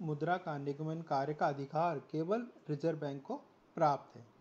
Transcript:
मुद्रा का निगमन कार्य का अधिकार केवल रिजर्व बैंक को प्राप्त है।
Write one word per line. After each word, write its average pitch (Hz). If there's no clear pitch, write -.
मुद्रा 156
का 165
निगमन 156
कार्य 147
का 156
अधिकार 147
केवल 185
रिजर्व 156
बैंक 139
को -
प्राप्त 147
है। 117